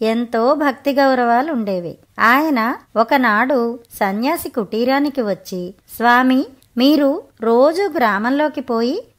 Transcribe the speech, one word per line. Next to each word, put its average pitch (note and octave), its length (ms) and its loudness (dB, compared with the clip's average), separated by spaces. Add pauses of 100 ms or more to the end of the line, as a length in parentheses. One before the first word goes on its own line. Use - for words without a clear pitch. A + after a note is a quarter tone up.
ఎంతో A#3 520 0
భక్తి C#4 400 -2
గౌరవాలుండేవి. A#3+ 1040 0 (220)
ఆయన B3 560 2 (200)
ఒకనాడు A#3+ 840 0 (200)
సన్యాసి A#3 500 -4
కుటీరానికి C4 720 -2
వచ్చి, F#3 520 -6 (220)
"స్వామి, B3+ 500 2 (320)
మీరు C#4+ 460 2 (180)
రోజూ C4 420 2
గ్రామంలోకి C#4 800 -2
పోయి B3 460 -4 (120)